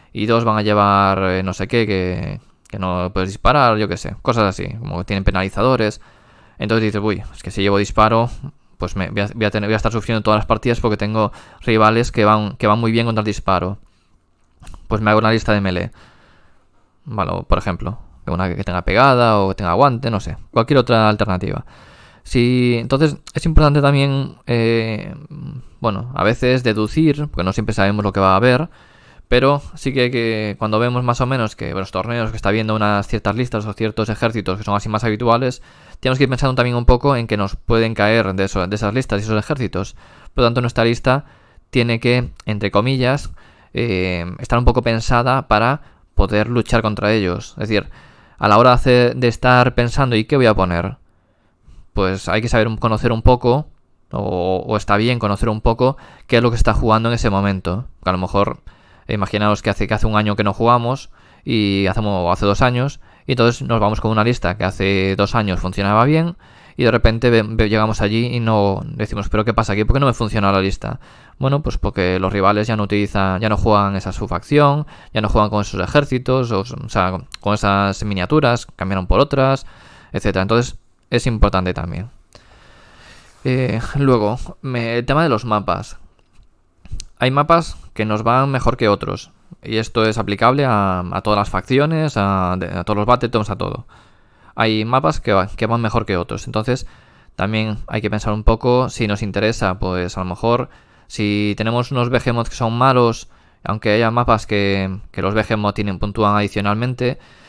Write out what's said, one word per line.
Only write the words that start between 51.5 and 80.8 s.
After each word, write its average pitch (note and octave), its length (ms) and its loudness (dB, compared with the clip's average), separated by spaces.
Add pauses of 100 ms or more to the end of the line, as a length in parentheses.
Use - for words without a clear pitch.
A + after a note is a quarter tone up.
pues F#2+ 360 -2
hay G#2+ 120 0
que A#2 80 -4
saber A2 180 2
un, A2 100 -4
conocer A#2 340 0
un A2+ 100 -4
poco, B2+ 460 4 (440)
o, F#2 540 -2
o A2 120 -2
está G2+ 200 0
bien A#2 220 0
conocer G#2 300 0
un G#2+ 120 -4
poco B2+ 360 0 (300)
qué A#2+ 100 4
es A#2 60 4
lo A#2+ 60 4
que A#2 60 -4
está A2 180 4
jugando A2+ 360 2
en A#2+ 60 0
ese A2+ 140 0
momento. G2 580 -2 (160)
Que F#2 60 -2
a F#2 40 0
lo F2+ 60 -2
mejor G2 420 -2 (460)
imaginaos G#2 540 -2
que - 80 -2
hace, G2+ 180 -2
que A2 60 -2
hace G#2+ 140 0
un G#2+ 80 0
año G#2+ 200 0
que G#2 80 0
no G2+ 100 0
jugamos, A#2+ 560 0 (360)
y G2+ 420 2
hacemos, G2 380 0
o F2 60 2
hace G2 140 0
dos G2+ 160 2
años, B2+ 380 0 (260)
y C#3 80 -2
entonces A#2+ 280 2
nos A#2+ 180 0
vamos G#2+ 220 0
con A2 100 0
una G#2+ 120 2
lista A2 340 0
que F#2 80 -2
hace F#2+ 520 0
dos G2+ 180 0
años G2+ 240 0
funcionaba G2+ 460 0
bien, D#3+ 300 0 (400)
y - 80 -2
de A2+ 80 4
repente A#2 400 2
ve-, A2+ 120 4
ve-, A2 260 0
llegamos G#2+ 320 0
allí A2+ 260 0
y A#2+ 120 -4
no G2+ 460 2
decimos, - 440 -6
"¿Pero G#2+ 140 0
qué A2+ 100 0
pasa A2 200 0
aquí? G#2+ 100 0
¿Por A#2+ 120 4
qué C3+ 40 2
no C#3+ 60 2
me A#2+ 80 4
funciona G#2 380 0
la G2 100 2
lista?". - 380 -4 (400)
Bueno, C#3 240 0
pues - 140 -4
porque F#2 420 0
los F#2 120 0
rivales G2+ 360 2
ya A#2 80 0
no G#2 80 0
utilizan, G2 580 0
ya A2 80 0
no G#2 80 0
juegan G2+ 380 2
esa F#2 160 -6
subfacción, C#3+ 720 0 (280)
ya A2 80 -2
no G#2+ 80 0
juegan G#2 200 2
con G#2 120 0
esos F#2+ 200 -4
ejércitos, B2+ 720 0
o, G2 80 0
o A2+ 300 -10
sea, F#2 300 0 (200)
con G#2 160 -2
esas G2 480 0
miniaturas, A2+ 720 0
cambiaron F#2+ 320 -4
por F#2+ 120 4
otras, C3+ 460 0 (460)
etcétera. F#2+ 320 -2
Entonces, A#2 340 0 (320)